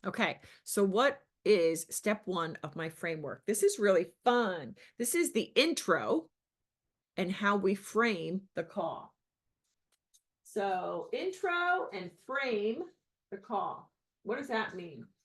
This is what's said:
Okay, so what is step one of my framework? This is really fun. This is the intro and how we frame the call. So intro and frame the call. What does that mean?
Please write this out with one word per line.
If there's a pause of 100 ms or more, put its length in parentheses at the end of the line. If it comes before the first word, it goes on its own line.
Okay, (240)
so
what (260)
is
step
one
of
my
framework?
This
is
really (160)
fun. (220)
This
is
the
intro (920)
and
how
we
frame (140)
the
call. (1300)
So
intro
and (140)
frame (480)
the
call. (320)
What
does
that
mean? (200)